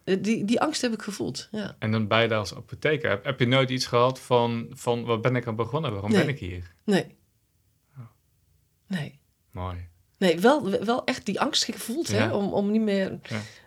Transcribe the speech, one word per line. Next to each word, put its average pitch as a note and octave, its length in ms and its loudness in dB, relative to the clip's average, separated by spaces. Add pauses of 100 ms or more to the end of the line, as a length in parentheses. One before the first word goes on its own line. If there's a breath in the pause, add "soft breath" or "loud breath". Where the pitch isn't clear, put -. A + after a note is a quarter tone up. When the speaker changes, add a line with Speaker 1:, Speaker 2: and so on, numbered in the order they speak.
Speaker 1:
eh, F#3 160 0
die, G#3 240 -2
die G3+ 160 2
angst D4+ 220 -2
heb B3 100 0
ik G#3+ 100 -6
gevoeld, - 480 -8
ja. G#3+ 280 -8
Speaker 2:
En A2 140 -2
dan A2 160 0
bij A2+ 140 6
je A#2 60 4
daar A2 100 2
als G#2 160 -6
apotheker, - 560 -2
heb, G2+ 140 -2
heb C#3 140 -4
je B2+ 80 4
nooit B2+ 240 4
iets B2+ 160 -2
gehad B2+ 340 4
van, A#2 500 2
van, A#2+ 340 -2
"Waar A#2 160 0
ben B2+ 160 2
ik A#2+ 100 -2
aan A2+ 100 -4
begonnen? A#2+ 360 -2
Waarom G2+ 180 -2
Speaker 1:
Nee. G3+ 100 4
Speaker 2:
ben D#3+ 80 2
ik C#3 100 -4
hier?" F2+ 340 -10 (120)
Speaker 1:
Nee. G3 320 0 (800)
Speaker 2:
Oh. A#2+ 60 -16 (840)
Speaker 1:
Nee. D3+ 320 -6 (320)
Speaker 2:
Mooi. F2+ 380 -8 (300)
Speaker 1:
Nee, E3+ 220 4
wel, G#3 440 4
wel A#3 200 -2
echt - 220 -4
die F#3+ 140 -2
angst - 240 0
gevoeld, C4 440 -6
hè, G#3+ 160 2
Speaker 2:
Ja. G#3+ 100 0
Speaker 1:
om, G3+ 180 0
om G3+ 180 2
niet G#3+ 120 2
meer, G3 400 0
Speaker 2:
Ja. A2 180 -6 (260 loud breath)